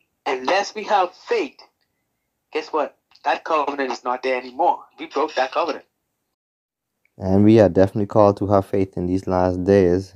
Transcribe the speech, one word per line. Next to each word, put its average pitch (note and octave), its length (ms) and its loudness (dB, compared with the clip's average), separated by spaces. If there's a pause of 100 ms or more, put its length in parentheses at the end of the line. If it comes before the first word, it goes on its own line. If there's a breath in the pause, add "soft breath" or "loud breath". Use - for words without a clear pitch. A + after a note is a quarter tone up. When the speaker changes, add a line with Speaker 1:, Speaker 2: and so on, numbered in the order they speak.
(260)
Speaker 1:
Unless C#3+ 480 -4
we G#3+ 80 -10
have G3 320 -2
faith, - 460 -6 (920)
guess D3+ 200 -8
what? D3 260 -6 (240)
That D#3+ 220 -4
covenant C#3 480 -4
is - 100 -14
not B2 220 -6
there C3 120 -2
anymore. C3 440 -4 (180)
We D#3+ 80 -14
broke D3+ 300 -4
that C3 160 -2
covenant. D#3 320 -6 (1300)
Speaker 2:
And F#2+ 260 2
we A2 160 8
are G2 80 8
definitely G2 380 2
called G2+ 320 4
to G2 100 -4
have G2 180 2
faith G2 300 -4
in F2+ 100 -4
these F#2 220 -4
last F#2 340 0
days. F#2 540 2